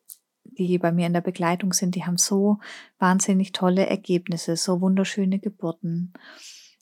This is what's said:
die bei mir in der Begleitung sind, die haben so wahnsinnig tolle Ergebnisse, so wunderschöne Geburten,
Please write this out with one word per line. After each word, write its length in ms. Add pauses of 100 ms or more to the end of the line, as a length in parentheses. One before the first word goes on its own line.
(440)
die 340
bei 140
mir 160
in 60
der 80
Begleitung 520
sind, 220
die 100
haben 120
so 420 (400)
wahnsinnig 520
tolle 360
Ergebnisse, 680
so 260
wunderschöne 580
Geburten, 720 (680)